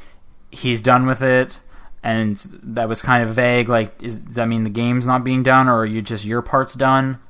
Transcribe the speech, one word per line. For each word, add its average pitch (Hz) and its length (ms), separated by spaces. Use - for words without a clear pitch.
he's 117 320
done 127 240
with 131 160
it, 127 360
and 113 340
that 117 260
was 110 140
kind 123 200
of 110 120
vague. 123 340
Like, 113 340
is, 117 160
does - 160
that 117 140
mean 113 160
the 107 60
game's 120 360
not 127 180
being 131 180
done, 131 260
or 120 120
are 110 60
you 110 160
just, 104 220
your 117 180
part's 135 320
done? 131 440